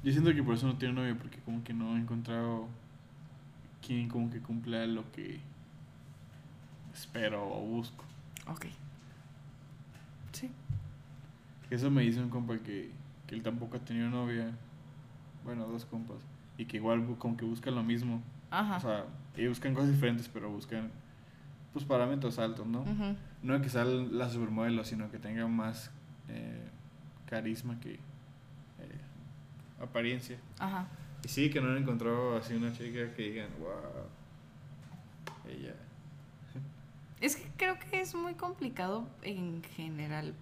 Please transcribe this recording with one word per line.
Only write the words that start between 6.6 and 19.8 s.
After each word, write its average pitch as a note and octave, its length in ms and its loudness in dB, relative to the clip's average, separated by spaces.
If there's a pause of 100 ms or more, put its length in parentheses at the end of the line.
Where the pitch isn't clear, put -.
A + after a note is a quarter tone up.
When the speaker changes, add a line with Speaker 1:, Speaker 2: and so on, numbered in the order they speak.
Speaker 1:
espero G#2+ 500 0
o G2 180 0
busco. A#2 420 -2 (420)
Speaker 2:
Ok. - 200 -4 (1700)
Sí. B3+ 180 -6 (1200)
Speaker 1:
Eso B2+ 200 6
me C3+ 120 10
dice A#2 180 8
un B2 80 2
compa A#2 300 0
que, G2+ 320 -4 (360)
que - 80 -6
él A2+ 80 -2
tampoco A#2 360 0
ha - 20 -2
tenido A#2 300 2
novia. A#2+ 400 2 (960)
Bueno, A#2 220 -2
dos A#2 200 -4
compas. A2+ 320 -6 (400)
Y A2+ 80 -2
que A2 100 -4
igual A2+ 240 6
bu-, A#2+ 180 0
como A#2 200 2
que A2+ 80 0
buscan A#2 280 0
lo A#2+ 80 4
mismo. A#2 400 4 (280)
Speaker 2:
Ajá. G3 260 4
Speaker 1:
O - 40 2
sea, G#2+ 240 2 (320)
ellos A#2+ 160 4
buscan C3+ 220 2
cosas C#3 180 8